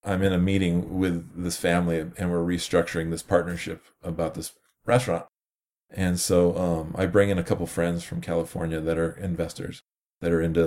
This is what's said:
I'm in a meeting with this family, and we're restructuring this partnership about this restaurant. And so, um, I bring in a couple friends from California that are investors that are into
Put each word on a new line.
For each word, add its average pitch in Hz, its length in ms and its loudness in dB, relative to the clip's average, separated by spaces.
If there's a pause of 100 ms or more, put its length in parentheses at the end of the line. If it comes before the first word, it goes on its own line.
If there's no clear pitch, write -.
I'm 95 180 0
in 98 80 4
a 90 60 2
meeting 92 600 2
with 87 460 -2
this 87 140 -4
family, 87 420 2
and 87 320 -4
we're 87 80 0
restructuring 85 720 0
this 82 120 -6
partnership 85 600 -2 (180)
about 82 320 -4
this 80 200 -10 (320)
restaurant. 113 400 2 (680)
And 90 280 0
so, 87 380 4
um, 85 400 -2
I 95 80 0
bring 101 240 4
in 95 100 2
a 87 40 -2
couple 92 220 -2
friends 85 380 -2
from 85 180 -8
California 82 580 -4
that 80 180 -2
are 82 140 0
investors 85 680 -6 (400)
that 85 100 0
are 82 100 4
into 82 260 4